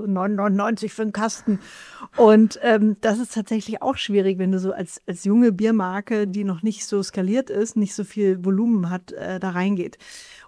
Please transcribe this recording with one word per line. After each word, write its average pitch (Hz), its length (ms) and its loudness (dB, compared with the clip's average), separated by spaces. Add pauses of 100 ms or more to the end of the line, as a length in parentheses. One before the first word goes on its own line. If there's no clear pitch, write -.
neun 196 280 0
neunundneunzig 202 600 -2
für 226 80 -6
einen 214 100 -4
Kasten. 214 460 -2 (580)
Und, 220 460 8
ähm, 214 400 2
das 220 160 0
ist 240 160 -6
tatsächlich 220 480 -6
auch 262 140 -2
schwierig, 196 420 0
wenn 185 140 0
du 185 60 0
so 190 140 -2
als, - 340 -10
als 175 180 -10
junge 226 280 4
Biermarke, 208 760 0
die 202 180 -4
noch 180 180 -4
nicht 214 240 -4
so 202 160 -2
skaliert 202 480 -2
ist, 208 260 -4
nicht 208 180 0
so 208 100 -6
viel 190 400 -2
Volumen 196 460 0
hat, 180 220 -8
äh, 185 260 -8
da 185 120 -4
reingeht. 180 480 -2 (500)